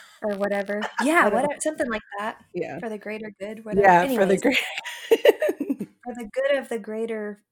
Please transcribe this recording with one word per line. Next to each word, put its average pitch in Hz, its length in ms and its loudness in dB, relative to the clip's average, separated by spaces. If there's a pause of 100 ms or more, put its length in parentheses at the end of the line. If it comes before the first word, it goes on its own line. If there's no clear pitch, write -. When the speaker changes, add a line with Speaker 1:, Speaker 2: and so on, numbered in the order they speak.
(220)
Speaker 1:
or 208 140 -4
whatever. 202 440 -2
Speaker 2:
<laughs> - 240 -4
Speaker 1:
Yeah, 320 160 4
Speaker 2:
I - 40 4
don't 208 100 2
Speaker 1:
whatever, 277 260 0
something 302 300 -4
like 214 120 -4 (160)
that. 214 200 -8 (160)
Speaker 2:
Yeah. 165 240 -4
Speaker 1:
"For 240 100 -10
the 214 100 -8
greater 214 400 -12
good," 220 260 -12
whatever. 202 220 4
Speaker 2:
Yeah, 175 160 8 (120)
for 196 120 4
the 190 80 4
Speaker 1:
Anyways. 185 80 -2
Speaker 2:
greater 262 180 2 (500)
<laughs> - 760 2 (180)
Speaker 1:
For 240 100 -10
the 233 180 -12
good 277 260 0
of 240 100 -8
the 233 100 -4
greater 214 720 -8